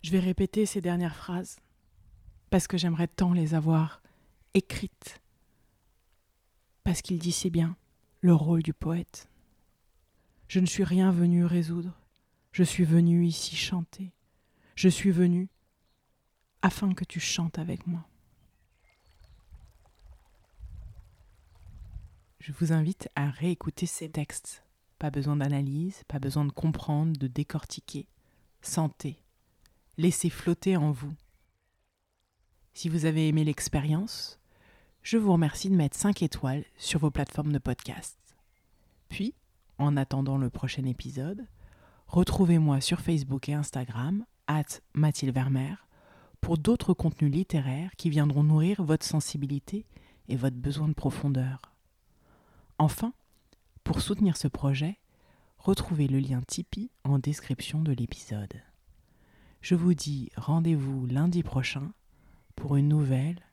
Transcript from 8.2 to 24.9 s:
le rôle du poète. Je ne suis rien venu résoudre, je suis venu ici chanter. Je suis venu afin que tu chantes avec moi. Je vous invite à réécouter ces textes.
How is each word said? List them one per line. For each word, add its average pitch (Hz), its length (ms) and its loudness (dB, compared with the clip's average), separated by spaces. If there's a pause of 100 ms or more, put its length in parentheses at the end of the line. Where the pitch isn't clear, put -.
le 175 140 8
rôle 160 280 2
du 156 100 -4
poète. - 560 -8 (1200)
Je 190 120 0
ne 180 60 4
suis 196 180 0
rien 185 260 4
venu 175 340 4
résoudre, 170 480 -2 (600)
je 185 100 2
suis 175 220 4
venu 170 420 6
ici - 300 -4
chanter. 180 560 -6 (640)
Je 185 120 6
suis 196 220 4
venu 180 380 2 (1120)
afin 190 320 2
que 185 100 -6
tu - 160 -8
chantes - 380 -4
avec 170 280 -6
moi. 170 200 -6 (4000)
Je - 140 -12
vous 160 200 0
invite 160 440 0
à 143 140 -2
réécouter 170 560 -4
ces 156 240 -10
textes. - 540 -8 (340)